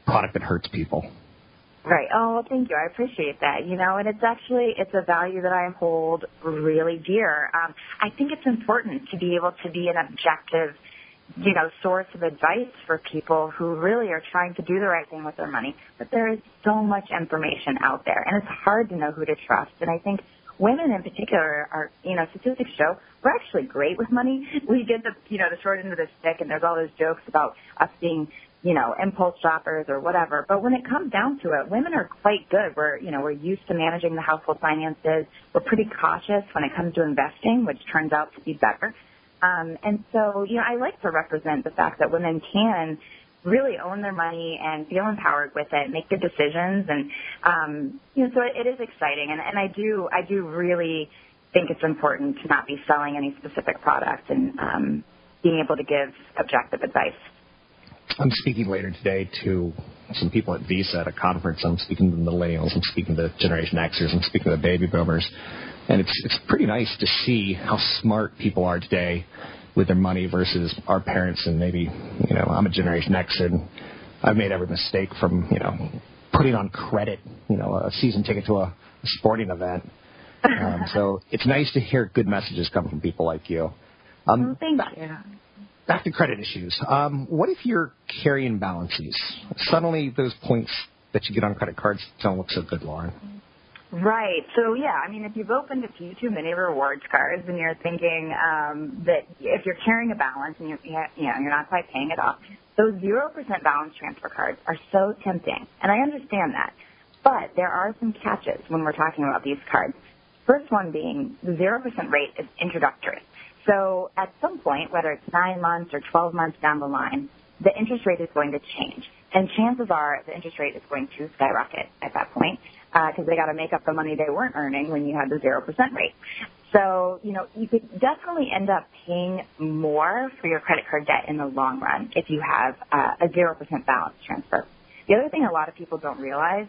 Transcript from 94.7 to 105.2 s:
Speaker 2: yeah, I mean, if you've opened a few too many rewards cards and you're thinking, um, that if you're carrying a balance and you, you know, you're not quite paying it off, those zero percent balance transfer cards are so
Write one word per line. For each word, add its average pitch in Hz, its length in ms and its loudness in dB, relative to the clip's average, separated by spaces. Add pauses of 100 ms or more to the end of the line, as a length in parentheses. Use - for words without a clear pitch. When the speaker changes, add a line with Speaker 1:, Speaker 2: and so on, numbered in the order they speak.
Speaker 2:
yeah, 269 180 0
I 156 180 -2
mean, 214 140 -10
if 208 100 -10
you've 214 160 -6
opened 262 340 -2
a 214 120 -12
few 175 240 -14
too 240 100 -2
many 165 220 -2
rewards 143 580 0
cards 147 380 2
and 180 100 -4
you're 165 240 -2
thinking, 165 500 -2
um, 151 720 -2
that 170 200 2 (140)
if - 260 0
you're 180 180 -2
carrying 226 280 2
a - 20 -6
balance 139 460 -4
and 160 80 -10
you, 151 160 -8
you 160 80 -12
know, 160 480 -4
you're 143 100 -2
not 147 180 0
quite 175 240 -2
paying 139 200 -4
it 170 80 -4
off, - 160 2 (400)
those 208 240 4
zero 220 300 0
percent 202 340 -6
balance 151 340 0
transfer - 300 -10
cards - 380 -4
are 165 100 -2 (160)
so 196 220 4 (100)